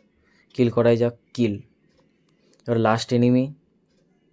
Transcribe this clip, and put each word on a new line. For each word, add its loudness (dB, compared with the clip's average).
কিল 0
করাই 4
যাক, -2
কিল। -2
এবার -2
লাস্ট -2
এনিমি, 2